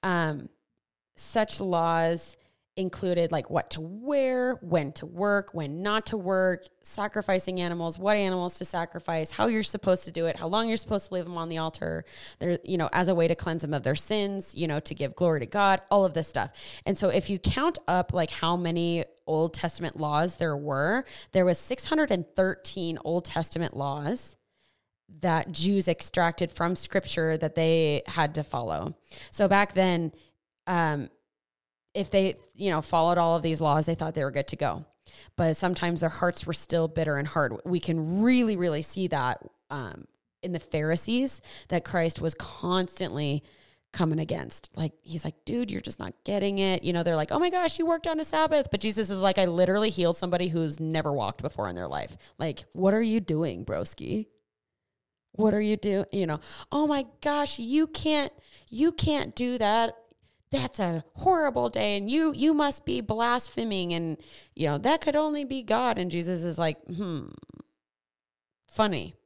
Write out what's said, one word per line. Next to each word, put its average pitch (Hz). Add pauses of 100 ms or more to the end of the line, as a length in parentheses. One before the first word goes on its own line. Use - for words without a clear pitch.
Um, 170 (640)
such -
laws 165 (400)
included, 180
like, 151
what -
to 160
wear, 254
when 160
to -
work, 196
when 160
not 214
to 226
work, 185 (160)
sacrificing 190
animals, 170
what 202
animals 185
to 185
sacrifice, 165
how -
you're 220
supposed 190
to 170
do 165
it, 165
how -
long 220
you're 226
supposed 214
to -
leave 180
them 175
on 165
the 160
altar, 160 (360)
there, 175
you 185
know, 160
as 180
a 190
way 170
to 165
cleanse 165
them 151
of 139
their 131
sins, 202
you 170
know, 156
to 151
give 139
glory 160
to 117
God, 196
all 202
of 175
this 160
stuff. - (380)
And 202
so 196
if -
you 196
count 311 (100)
up, 180
like, 170
how 170
many 170 (220)
Old 160
Testament -
laws 151
there 156
were, 147 (260)
there 185
was 180
six -
hundred 311
and 180 (100)
thirteen 185
Old 170
Testament -
laws 143 (840)
that 165
Jews 180
extracted 170
from 170
scripture 160
that 156
they 160
had 151
to 151
follow. 104 (320)
So -
back 196
then, 175 (540)
um, 160 (840)
if 196
they, 190 (180)
you 190
know, 156
followed 170
all 165
of 160
these 160
laws, 151
they 165
thought 160
they 151
were 139
good 139
to -
go. 135 (520)
But 160
sometimes 170
their 165
hearts -
were 170
still 165
bitter 156
and 147
hard. 147 (120)
We 175
can 165
really, 233
really 165
see 185
that, 127 (300)
um, 127 (360)
in 180
the 160
Pharisees 175 (280)
that 170
Christ 165
was 160
constantly 151 (480)
coming 160
against. -
Like, 160 (100)
he's 160
like, -
"Dude, 233
you're -
just -
not 92
getting 196
it." 190
You 175
know, 170
they're 165
like, 156
"Oh -
my 349
gosh, 349
you 330
worked 330
on 320
a 311
Sabbath." 311
But 202
Jesus 208
is 190
like, 190
"I 190
literally 180
healed 170
somebody 175
who's 160
never 156
walked 110
before -
in 87
their 87
life. 69 (220)
Like, -
what 190
are 226
you 226
doing, 151
broski? - (1080)
What 214
are 208
you 214
doing?" 202
You 190
know, 151 (320)
"Oh 302
my 285 (160)
gosh, 294
you 262
can't, 302 (360)
you 285
can't -
do 247
that. 226 (560)
That's -
a 170 (120)
horrible 285
day. 208
And 196
you, 311
you 294
must 294
be -
blaspheming. 220
And, 165 (320)
you 156
know, 147
that 285
could 294
only 294
be 262
God." 226
And 180
Jesus 170
is 170
like, 160
"Hmm, 170 (1400)
funny." 160 (100)